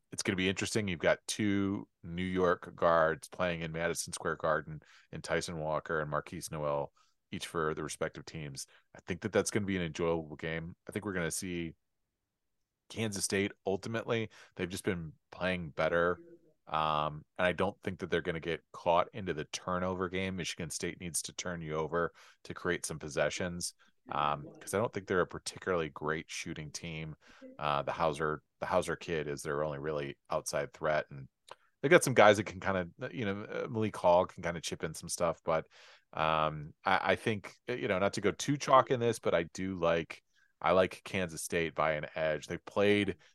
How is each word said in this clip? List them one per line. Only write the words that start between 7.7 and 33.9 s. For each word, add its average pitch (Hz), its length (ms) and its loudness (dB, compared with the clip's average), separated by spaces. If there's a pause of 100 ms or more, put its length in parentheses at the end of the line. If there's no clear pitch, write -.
the 80 80 -4
respective 76 420 -6
teams. 73 400 -10 (300)
I - 120 -18
think 90 140 -6
that 104 100 -4
that's 98 200 2
gonna 104 140 0
be 95 100 0
an 90 80 0
enjoyable 82 520 -2
game. 82 400 -6 (120)
I - 40 -12
think 101 140 -6
we're 101 80 -4
gonna 85 160 -2
see 85 440 -6 (1160)
Kansas 104 360 -4
State 101 260 2 (140)
ultimately. 113 640 -2 (260)
They've 90 140 -4
just 95 160 -6
been 85 260 -2 (200)
playing 90 400 -2
better. 85 480 2 (480)
Um, 76 560 0 (140)
and 92 80 2
I 90 60 4
don't 92 320 0
think 92 160 -6
that 90 100 -6
they're 85 120 2
gonna 82 180 -2
get 78 320 -4
caught - 420 2
into 92 200 -4
the 73 120 -4
turnover 92 640 -2
game. 95 280 -2
Michigan 82 320 -6
State - 320 -6
needs 85 220 -4
to - 100 -10
turn 87 280 -6
you 78 140 -4
over 80 380 0 (320)
to - 80 -10
create - 320 -2
some 80 140 -6
possessions, 80 760 -2 (380)
um, 73 360 0 (120)
'cause - 140 -10
I 98 60 2
don't 120 120 0
think 95 140 -6
they're 92 160 4
a 85 60 2
particularly 85 640 -4
great 76 420 -4
shooting 82 400 -8
team. 160 440 -10 (440)
Uh, 73 240 0
the - 80 -4
Hauser, 76 500 0 (180)
the - 60 -6
Hauser 85 300 0
kid 78 320 -4
is 71 160 -6
their 73 200 -2
only 76 140 -4
really 71 400 -6 (140)
outside 73 420 -4
threat, 76 380 0
and 67 160 -14 (540)
they've 143 100 2
got 170 120 10
some 135 120 2
guys 107 220 12
that 104 80 0
can 92 140 -10
kinda, 92 300 -2 (220)
you 120 140 -4
know, 101 180 -4
uh, - 240 -6
Malik 110 300 -2